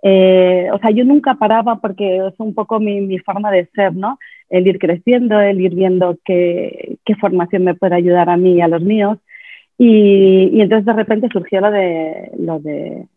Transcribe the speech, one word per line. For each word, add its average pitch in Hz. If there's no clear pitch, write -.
Eh, 185
o 202
sea, 220
yo 226
nunca 285
paraba 220
porque 190
es 190
un 220
poco 220
mi, 202
mi 190
forma 202
de 180
ser, 196
¿no? 208
El 185
ir 190
creciendo, 214
el 196
ir 185
viendo 185
qué, 175
qué 214
formación 185
me 180
puede 180
ayudar 175
a 175
mí 180
y 175
a 170
los 165
míos. 208
Y, 196
y 220
entonces 208
de 233
repente 220
surgió 190
lo 208
de, 165
lo 165
de 151